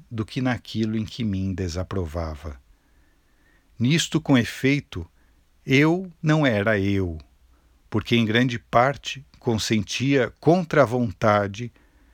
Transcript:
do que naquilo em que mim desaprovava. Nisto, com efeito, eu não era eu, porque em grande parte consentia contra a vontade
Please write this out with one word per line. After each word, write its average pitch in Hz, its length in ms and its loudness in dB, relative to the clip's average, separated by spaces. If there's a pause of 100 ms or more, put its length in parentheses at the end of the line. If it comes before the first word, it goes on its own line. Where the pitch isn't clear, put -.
(120)
do 110 140 -6
que - 160 -8
naquilo 113 560 -4
em 110 80 -4
que - 180 -10
mim 95 300 -2
desaprovava. 85 1040 -6 (1160)
Nisto, 151 440 0
com 139 160 4
efeito, 123 680 -2 (600)
eu 160 440 2 (140)
não 156 220 2
era 107 340 2
eu, 95 380 -2 (720)
porque 113 260 -2
em 117 80 4
grande 120 340 0
parte 131 680 0 (120)
consentia 117 1000 0
contra 160 440 4
a - 20 4
vontade 107 880 0 (400)